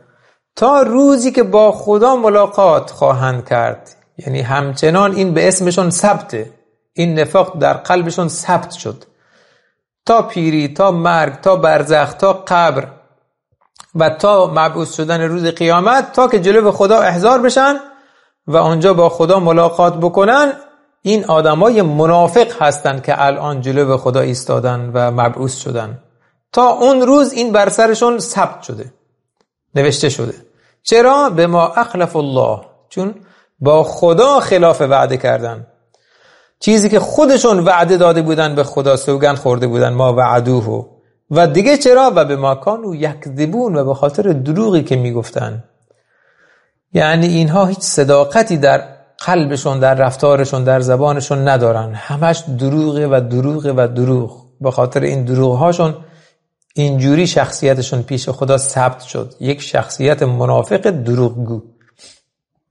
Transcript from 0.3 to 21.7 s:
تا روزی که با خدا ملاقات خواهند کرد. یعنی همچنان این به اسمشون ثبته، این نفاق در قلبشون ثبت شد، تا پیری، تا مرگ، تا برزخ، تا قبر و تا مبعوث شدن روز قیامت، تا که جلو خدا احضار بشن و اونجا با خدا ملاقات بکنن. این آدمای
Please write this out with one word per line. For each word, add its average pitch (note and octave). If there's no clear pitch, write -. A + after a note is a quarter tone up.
تا C#4
روزی B3+
که B3+
با G#3
خدا G#3
ملاقات G3+
خواهند C3
کرد. A#2
یعنی C3+
همچنان C#3+
این F#3+
به E3
اسمشون F3+
ثبته، E3+
این E3
نفاق E3+
در C#3+
قلبشون E3+
ثبت -
شد، -
تا A3+
پیری، D#3+
تا F#3+
مرگ، E3
تا F#3+
برزخ، D3+
تا F#3+
قبر E3
و D#3+
تا F#3
مبعوث D#3+
شدن E3
روز E3
قیامت، F3
تا B3+
که A#3+
جلو G#3
خدا G3+
احضار G3
بشن C4
و D3+
اونجا E3
با E3+
خدا E3+
ملاقات E3+
بکنن. G3
این G#3
آدمای D#3+